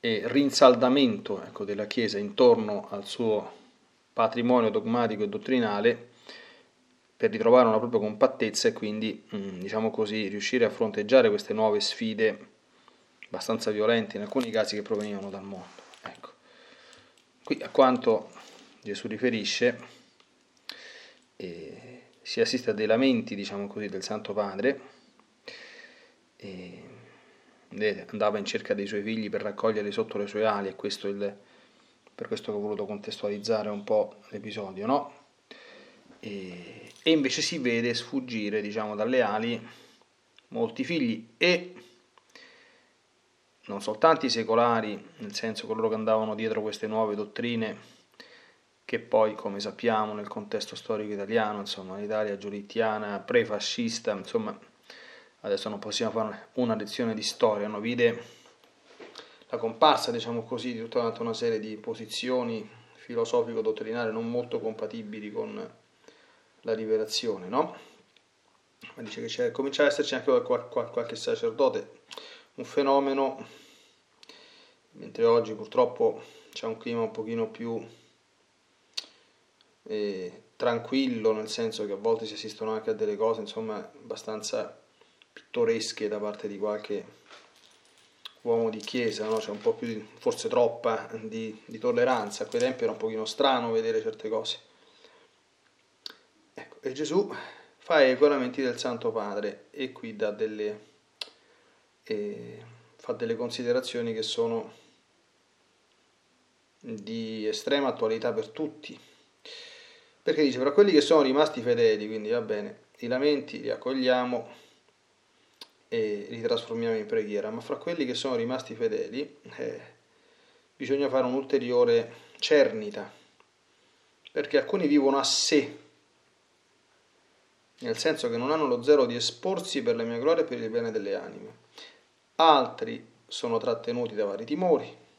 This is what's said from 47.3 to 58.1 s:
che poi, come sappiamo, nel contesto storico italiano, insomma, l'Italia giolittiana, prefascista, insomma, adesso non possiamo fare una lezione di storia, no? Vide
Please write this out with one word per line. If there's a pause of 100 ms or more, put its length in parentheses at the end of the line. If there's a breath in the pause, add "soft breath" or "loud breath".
che
poi,
come
sappiamo,
nel
contesto
storico
italiano,
insomma,
l'Italia
giolittiana,
prefascista,
insomma, (840 loud breath)
adesso
non
possiamo
fare
una
lezione
di
storia,
no?
Vide (1300 loud breath)